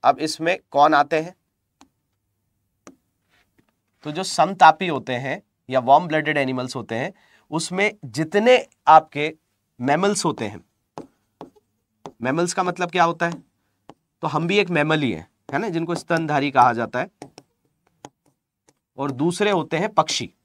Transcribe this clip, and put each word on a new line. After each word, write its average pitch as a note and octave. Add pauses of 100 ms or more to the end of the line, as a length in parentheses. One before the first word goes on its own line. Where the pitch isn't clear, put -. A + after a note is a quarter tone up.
अब C3+
इसमें D#3+ (140)
कौन D3
आते D3
हैं, D#3+ (2750)
तो D3+
जो F3
समतापी F3
होते C3+
हैं C3+ (280)
या C3
वार्म C#3+
ब्लडेड D3+
एनिमल्स C3
होते A2+
हैं, D3 (380)
उसमें F3+ (160)
जितने F3+ (240)
आपके D#3 (480)
मैमल्स D#3+
होते C3
हैं, G#2 (1600)
मैमल्स E3
का F#3+
मतलब F3+
क्या F3
होता E3
है, E3+ (800)
तो D#3+
हम D#3
भी G3
एक F3+
मैमल D#3
ही C3
हैं, D#2+ (260)
है C#3
ना, F3
जिनको E3
स्तनधारी D3+
कहा B2+
जाता A#2
है, F3+ (1900)
और C#3
दूसरे F3
होते E3
हैं G3
पक्षी। - (160)